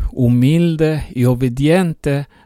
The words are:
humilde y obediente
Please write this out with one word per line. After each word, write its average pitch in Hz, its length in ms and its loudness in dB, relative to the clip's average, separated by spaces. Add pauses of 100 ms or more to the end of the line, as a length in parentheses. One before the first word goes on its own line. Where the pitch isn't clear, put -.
(100)
humilde 156 920 2 (100)
y 123 120 0
obediente 143 1040 0 (180)